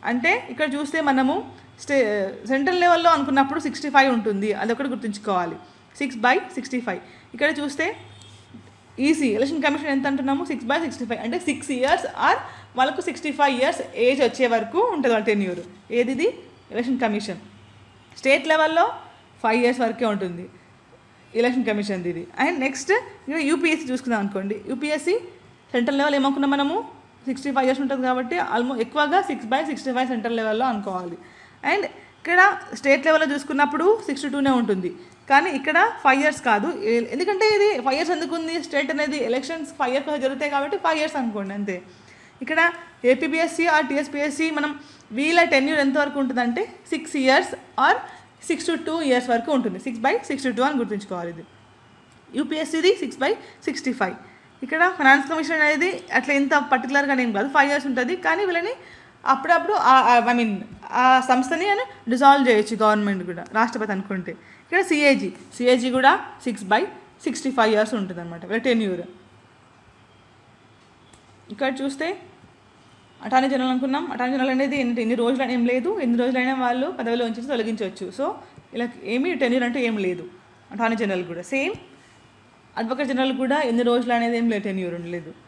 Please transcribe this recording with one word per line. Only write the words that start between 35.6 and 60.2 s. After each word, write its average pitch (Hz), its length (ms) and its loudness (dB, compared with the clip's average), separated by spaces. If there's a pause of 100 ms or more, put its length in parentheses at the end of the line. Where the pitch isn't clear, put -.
ఫైవ్ 269 180 4
ఇయర్స్ 302 200 0
కాదు. 240 400 0
ఏ-, 233 280 0
ఎందుకంటే 381 340 0 (120)
ఇది 392 280 2
ఫైవ్ 262 100 2
ఇయర్స్ 311 160 -2
ఎందుకు 320 240 -2
ఉంది, 330 280 -4
స్టేట్ 285 280 -2
అనేది 294 340 -2
ఎలక్షన్స్ 269 460 -4
ఫైవ్ 254 240 -2
ఇయర్స్ 285 260 -2
జరుగుతాయి 269 300 -2
కాబట్టి 277 260 -2
ఫైవ్ 320 220 0
ఇయర్స్ 311 180 -2
అనుకోండి 208 380 -4
అంతే. 202 280 -6 (600)
ఇక్కడ 320 300 2 (320)
ఏపీపీఎస్సీ 320 640 2
or 311 220 4
టీఎస్పీఎస్సీ 285 600 -2
మనం 294 300 -4 (320)
వీళ్ళ 311 320 4
టెన్యూర్ 302 360 2
ఎంతవరకు 277 400 0
ఉంటుందంటే 247 540 -2 (160)
సిక్స్ - 260 -6
ఇయర్స్ 262 380 2
or 294 400 2 (540)
సిక్స్ - 220 -2
to - 160 -2
టూ 320 160 -2
ఇయర్స్ 247 260 2
వరకు 233 240 0
ఉంటుంది. 208 260 0
సిక్స్ 226 220 -8
బై 294 180 0
సిక్స్టీ 269 340 -4
టూ 226 100 -2
అని 285 160 0
గుర్తుంచుకోవాలి 190 520 -6
ఇది. 165 140 -14 (880)
యూపీఎస్సీది 311 600 0
సిక్స్ 294 220 -8
బై 311 160 0 (300)
సిక్స్టీ 269 280 -4
ఫైవ్. 185 220 -2 (480)
ఇక్కడ 320 360 2
ఫైనాన్స్ 277 320 6
కమిషన్ 320 320 0
అనేది 302 500 0
అట్లా 254 220 0
ఎంత 277 160 2 (220)
పర్టికులర్‌గా 262 500 0
ఏం 233 100 -2
కాదు, 202 160 -2
ఫైవ్ 277 220 4
ఇయర్స్ 285 160 0
ఉంటుంది. 254 300 -2
కానీ 349 280 0
వీళ్ళని 370 300 -2 (520)
అప్పుడప్పుడు 339 460 2
ఆ, 262 280 6
ఆ, 240 200 6